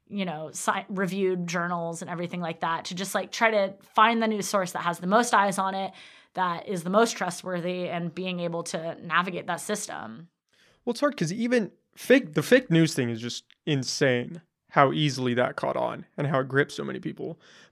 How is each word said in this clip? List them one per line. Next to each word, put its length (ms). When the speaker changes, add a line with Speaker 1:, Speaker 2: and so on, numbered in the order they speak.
Speaker 1:
you 180
know, 260
sci-, 380
reviewed 600
journals 540
and 60
everything 320
like 200
that, 240
to 100
just, 220
like, 160
try 180
to 240
find 260
the 60
news 180
source 240
that 120
has 180
the 80
most 260
eyes 240
on 160
it, 160
that 340
is 160
the 60
most 260
trustworthy, 720
and 260
being 240
able 240
to 420
navigate 440
that 120
system. 680
Speaker 2:
Well, 80
it's 80
hard 160
'cause 160
even 400
fake, 380
the 100
fake 260
news 240
thing 160
is 100
just 220
insane, 720
how 220
easily 420
that 220
caught 200
on 280
and 120
how 100
it 80
grips 300
so 80
many 160
people. 400